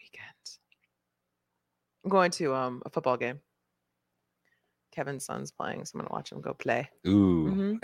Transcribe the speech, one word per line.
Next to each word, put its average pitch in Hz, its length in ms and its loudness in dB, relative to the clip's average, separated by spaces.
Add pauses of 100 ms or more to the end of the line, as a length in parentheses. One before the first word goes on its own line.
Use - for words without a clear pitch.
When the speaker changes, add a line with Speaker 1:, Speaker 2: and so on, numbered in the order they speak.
Speaker 1:
weekend. - 580 -20 (1400)
I'm 190 60 -6
going 185 220 4
to, 156 220 -2
um, 127 320 -4
a - 40 -10
football 131 280 0
game. 123 220 -4 (1500)
Kevin's 139 340 -8
son's 139 260 -8
playing, - 340 -8
so - 120 -12
I'm - 80 -8
gonna - 80 -8
watch - 180 -8
him 143 100 -12
go - 120 -6
play. 123 360 -2 (180)
Speaker 2:
Ooh. 92 440 6
Speaker 1:
Mm-hmm. 98 320 0